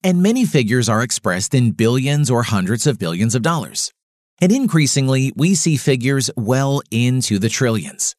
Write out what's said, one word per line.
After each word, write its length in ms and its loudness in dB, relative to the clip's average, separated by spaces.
And 180 2
many 240 2
figures 420 2
are 140 2
expressed 540 -2
in 160 4
billions 580 0
or 140 2
hundreds 420 -2
of 140 0
billions 340 -2
of 80 0
dollars. 500 -4
And 120 4
increasingly, 840 0
we 200 2
see 200 0
figures 640 0
well 440 0
into 480 0
the 100 0
trillions. 680 -4